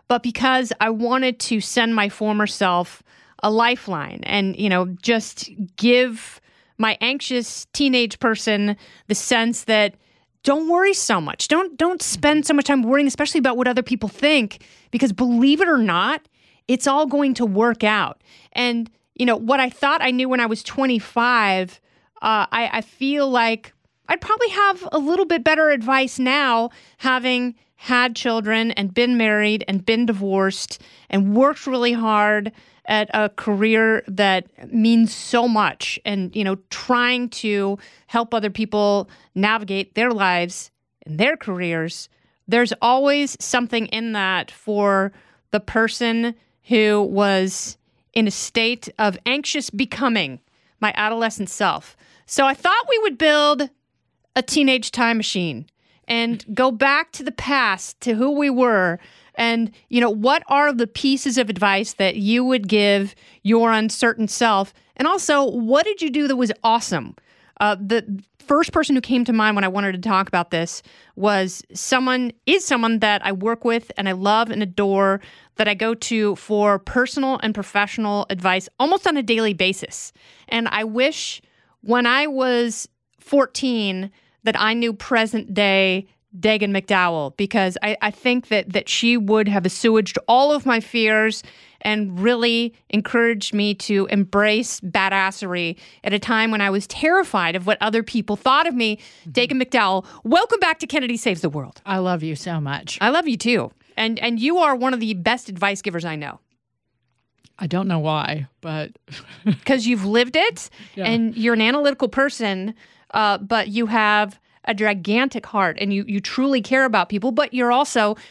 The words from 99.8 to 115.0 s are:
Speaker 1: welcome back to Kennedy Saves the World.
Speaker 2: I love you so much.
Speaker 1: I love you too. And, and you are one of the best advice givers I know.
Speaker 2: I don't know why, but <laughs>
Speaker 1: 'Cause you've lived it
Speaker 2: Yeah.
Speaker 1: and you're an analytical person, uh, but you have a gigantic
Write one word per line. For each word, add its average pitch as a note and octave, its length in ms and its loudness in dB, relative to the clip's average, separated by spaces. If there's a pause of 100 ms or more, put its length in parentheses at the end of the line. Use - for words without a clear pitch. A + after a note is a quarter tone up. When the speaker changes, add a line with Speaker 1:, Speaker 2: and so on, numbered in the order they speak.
Speaker 1:
welcome F#4+ 340 2
back D#4+ 200 0
to D#4+ 80 -8
Kennedy B3 280 -2
Saves F#3+ 240 -2
the E3 100 -2
World. C#3+ 360 -10
Speaker 2:
I F#3+ 140 -4
love F3+ 220 -2
you D#3 140 -6
so E3 240 -6
much. C#3+ 400 -8
Speaker 1:
I G#3 100 2
love D#4+ 200 0
you A#3 80 -2
too. A3+ 340 -2 (260)
And, A3 220 -4
and A#3 180 -2
you D4 200 0
are D4+ 180 2
one B3+ 180 -2
of A#3+ 60 -4
the A3 140 -4
best G3+ 340 -4
advice G3 340 -4
givers E3+ 220 -6
I D#3+ 140 -8
know. D3 240 -12 (1160)
Speaker 2:
I F#3 100 -6
don't F#3+ 200 -2
know E3+ 120 0
why, D3+ 480 -2 (120)
but D#3 320 -8 (340)
<laughs> - 400 -4
Speaker 1:
'Cause C4 200 0
you've A#3 180 0
lived A#3+ 320 0
it E4+ 340 0 (260)
Speaker 2:
Yeah. F#3+ 100 -6
Speaker 1:
and A3+ 320 0
you're A#3 160 2
an A3 80 2
analytical C4+ 480 2
person, A3 640 -2 (360)
uh, G#3 260 2
but G#3 320 -2
you A3+ 160 -2
have G#3 520 2 (300)
a A3+ 60 -2
gigantic G#3+ 720 -2